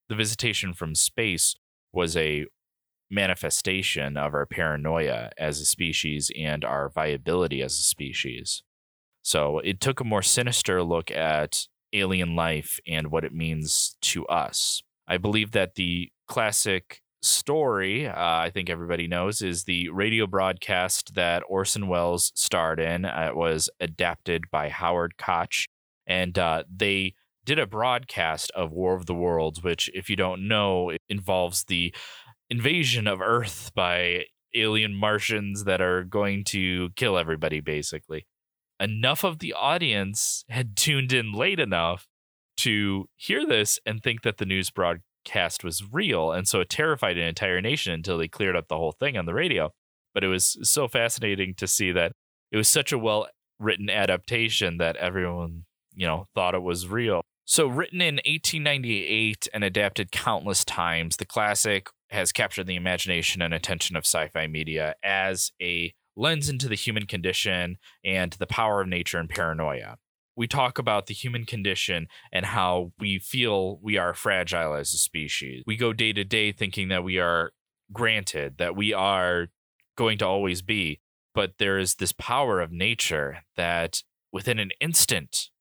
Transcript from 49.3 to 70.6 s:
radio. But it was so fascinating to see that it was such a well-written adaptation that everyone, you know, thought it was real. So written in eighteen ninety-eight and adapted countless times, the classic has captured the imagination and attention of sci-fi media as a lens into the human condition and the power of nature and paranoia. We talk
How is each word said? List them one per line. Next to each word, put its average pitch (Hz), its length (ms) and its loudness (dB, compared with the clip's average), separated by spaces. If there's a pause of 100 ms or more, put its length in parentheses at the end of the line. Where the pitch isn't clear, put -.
radio. 113 360 0 (440)
But 95 100 0
it 95 40 2
was 92 340 2
so 135 260 2
fascinating 104 680 0
to 101 100 -4
see 92 260 2
that 85 200 2 (380)
it 107 60 -2
was 107 120 4
such 147 220 4
a 139 80 2
well-written 104 920 -2
adaptation 98 880 2
that 82 180 0
everyone, 87 680 -4 (280)
you 92 140 -2
know, 82 280 -2
thought 90 200 2
it 90 80 0
was 87 240 -2
real. 104 360 0 (220)
So - 220 4
written 165 340 -2
in 156 240 2
eighteen 160 380 0
ninety-eight 110 880 0
and 107 100 -2
adapted 98 480 0
countless 98 540 0
times, 82 520 -2
the 98 100 -8
classic 104 600 0 (200)
has 98 240 0
captured 95 360 -2
the 92 80 -2
imagination 90 640 0
and 82 100 0
attention 82 440 -2
of 76 80 -2
sci-fi 80 420 0
media 78 560 -2
as 95 480 0 (100)
a 85 320 -2 (240)
lens 143 320 0
into 131 200 -2
the 107 80 0
human 107 300 -2
condition 90 720 -2 (280)
and 92 300 0
the 95 120 -4
power 107 340 0
of 92 80 -2
nature 87 300 -2
and 82 100 -4
paranoia. 80 720 -4 (380)
We 117 100 -2
talk 127 320 0